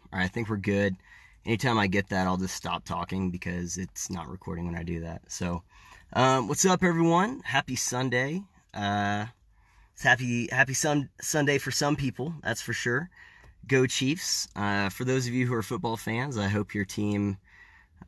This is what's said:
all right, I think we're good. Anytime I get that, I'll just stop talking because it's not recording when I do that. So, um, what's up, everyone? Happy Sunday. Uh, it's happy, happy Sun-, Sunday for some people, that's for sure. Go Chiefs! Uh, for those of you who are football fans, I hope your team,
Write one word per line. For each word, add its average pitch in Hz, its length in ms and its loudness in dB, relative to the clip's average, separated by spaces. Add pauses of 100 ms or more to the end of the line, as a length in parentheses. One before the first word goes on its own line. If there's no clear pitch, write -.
(120)
all 95 60 -2
right, 92 60 2
I - 20 0
think 107 220 -4
we're 110 80 0
good. 98 400 2 (500)
Anytime 113 320 2
I 101 80 4
get 95 220 2
that, 92 180 2
I'll 92 100 2
just 92 200 -2
stop 85 280 -6
talking 90 460 -2
because 87 480 -6
it's - 320 -8
not 82 180 -6
recording 87 380 -8
when 85 80 -4
I 82 80 -4
do 85 200 -4
that. 82 260 -10
So, 87 340 -4 (520)
um, 131 340 4
what's - 160 2
up, 185 180 4
everyone? 175 600 4
Happy 131 320 0
Sunday. 131 680 0 (320)
Uh, 104 520 0 (680)
it's - 80 -16
happy, 120 480 2
happy 131 240 2
Sun-, 147 360 2 (100)
Sunday 143 380 2
for 131 120 -4
some 147 240 2
people, 143 480 -4
that's - 200 -4
for 120 100 -4
sure. 127 380 -2 (580)
Go 131 180 6
Chiefs! - 680 0
Uh, 101 320 0
for 127 160 -6
those 127 240 0
of 120 60 -4
you 127 120 2
who 123 80 0
are 113 80 0
football 117 340 -2
fans, 123 400 -4
I 101 120 0
hope 104 260 -2
your 104 100 0
team, 104 520 -2 (720)